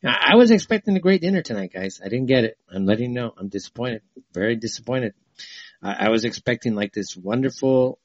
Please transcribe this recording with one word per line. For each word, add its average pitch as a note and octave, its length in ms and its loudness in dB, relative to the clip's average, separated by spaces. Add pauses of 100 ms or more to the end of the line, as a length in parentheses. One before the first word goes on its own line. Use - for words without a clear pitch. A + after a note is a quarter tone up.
I, D#3 280 4
I - 20 8
was A#3 160 8
expecting G#3 440 2
a F#3 40 0
great F3+ 220 4
dinner F3+ 200 0
tonight, G2+ 320 -6
guys. F#2+ 260 -8
I F#2+ 100 -10
didn't B2 180 -2
get B2+ 160 4
it. A2 140 -4 (140)
I'm F#2+ 140 -4
letting A2 200 2
you B2 140 -6
know. A#2 160 -6
I'm G2 120 -12
disappointed. A2 560 -8 (280)
Very A2 260 -2
disappointed. A#2 580 -6 (680)
I, G2 240 -4
I A2 40 4
was A2+ 140 2
expecting, A#2 520 -4
like, G2+ 180 -4
this G2 240 -10
wonderful B2+ 880 0